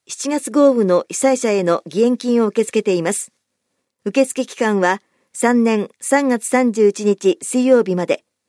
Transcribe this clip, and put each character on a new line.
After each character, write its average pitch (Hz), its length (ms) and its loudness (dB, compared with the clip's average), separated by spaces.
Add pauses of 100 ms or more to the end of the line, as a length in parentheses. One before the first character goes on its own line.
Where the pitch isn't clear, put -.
七 - 200 -12
月 285 240 -6
豪 285 200 4
雨 233 120 2
の 180 240 2
被 - 80 -12
災 254 220 0
者 226 140 -2
へ 196 120 0
の 170 220 0
義 175 180 -2
援 247 140 0
金 240 260 0
を 214 40 0
受 220 140 -2
け 214 40 -2
付 214 140 -4
け 208 40 -2
て 196 100 0
い 170 80 -2
ま 175 120 -4
す。 - 180 -10 (720)
受 262 220 2
付 254 220 -6
期 - 80 -18
間 214 240 0
は 180 200 0 (320)
三 240 320 0
年 220 260 0 (100)
三 277 280 0
月 240 200 -2
三 247 260 0
十 214 140 2
一 208 180 -2
日 196 380 0
水 254 220 -2
曜 247 180 4
日 185 120 -4
ま 180 120 -4
で。 - 160 -2 (260)